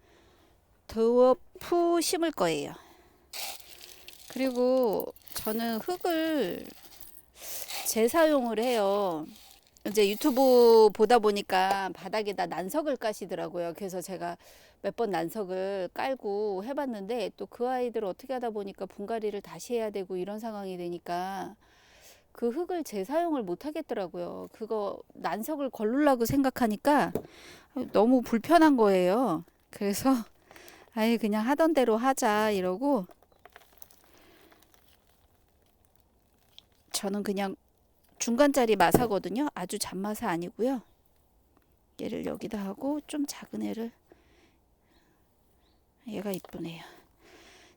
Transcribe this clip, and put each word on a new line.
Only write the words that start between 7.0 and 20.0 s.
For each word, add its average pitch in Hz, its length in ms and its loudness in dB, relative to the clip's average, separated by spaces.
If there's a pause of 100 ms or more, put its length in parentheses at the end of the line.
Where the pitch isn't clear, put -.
재사용을 240 720 2
해요. 202 680 0 (580)
이제 214 240 2
유튜브 233 840 8
보다 220 260 6
보니까 196 720 0
바닥에다 196 540 -6
난석을 233 500 -4
까시더라고요. 170 800 -6
그래서 185 240 -8
제가 175 360 -10 (460)
몇 196 140 -6
번 226 140 -2
난석을 185 840 -4
깔고 208 680 -4
해봤는데, 240 720 -6
또 202 100 -12
그 240 220 -6
아이들 240 360 -4
어떻게 190 280 -8
하다 247 180 -4
보니까 202 360 -10
분갈이를 208 540 -6
다시 165 340 -10
해야 220 160 -2
되고 190 260 -6